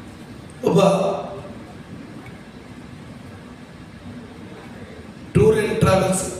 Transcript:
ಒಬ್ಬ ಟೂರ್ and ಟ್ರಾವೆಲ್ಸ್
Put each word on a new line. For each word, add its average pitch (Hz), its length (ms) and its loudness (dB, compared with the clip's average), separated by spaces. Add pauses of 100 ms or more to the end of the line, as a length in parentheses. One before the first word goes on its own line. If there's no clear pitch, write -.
(640)
ಒಬ್ಬ 190 180 6 (4000)
ಟೂರ್ 220 240 8
and 214 220 0
ಟ್ರಾವೆಲ್ಸ್ 185 460 4 (140)